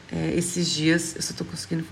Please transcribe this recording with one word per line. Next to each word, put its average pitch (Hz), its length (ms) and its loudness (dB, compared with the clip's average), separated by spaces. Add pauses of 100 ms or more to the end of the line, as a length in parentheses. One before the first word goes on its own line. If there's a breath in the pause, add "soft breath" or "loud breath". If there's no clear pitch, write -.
(100)
é, 165 260 0
esses 175 320 0
dias, 160 480 2
eu - 60 -6
só - 120 -4
tô 170 100 -4
conseguindo 165 480 -4